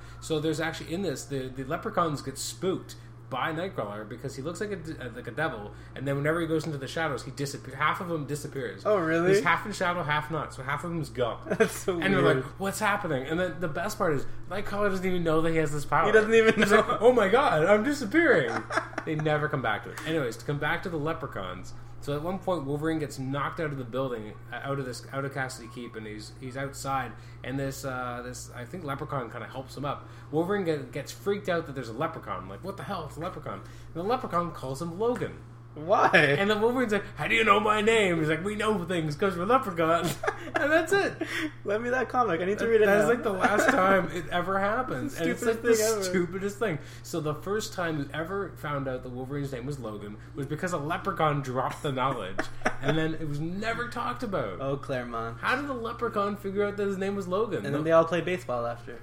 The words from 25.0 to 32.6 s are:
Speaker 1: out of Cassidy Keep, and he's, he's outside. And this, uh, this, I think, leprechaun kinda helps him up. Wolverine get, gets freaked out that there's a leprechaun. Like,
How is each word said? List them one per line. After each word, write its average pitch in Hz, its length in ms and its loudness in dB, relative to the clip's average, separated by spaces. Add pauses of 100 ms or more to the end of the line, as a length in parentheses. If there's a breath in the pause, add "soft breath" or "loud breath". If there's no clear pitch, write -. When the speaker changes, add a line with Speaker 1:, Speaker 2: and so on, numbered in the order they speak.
Speaker 1:
out 139 140 -4
of 135 80 -8
Cassidy 123 400 -6
Keep, 120 220 -10
and 107 100 -10
he's, 107 340 -10
he's 127 160 -10
outside. 135 560 -4 (300 loud breath)
And 131 180 -4
this, 135 240 -4
uh, 123 400 -6
this, 123 320 -12
I 123 80 -10
think, 165 180 -12
leprechaun 139 480 -4
kinda 113 160 -10
helps 131 300 -10
him 135 80 -6
up. 135 240 -4 (220 loud breath)
Wolverine 180 340 0
get, 143 260 -2
gets 143 220 -8
freaked 202 380 -2
out 170 160 0
that 139 80 -10
there's 123 160 -6
a 110 40 -8
leprechaun. 110 540 -4
Like, 101 160 -10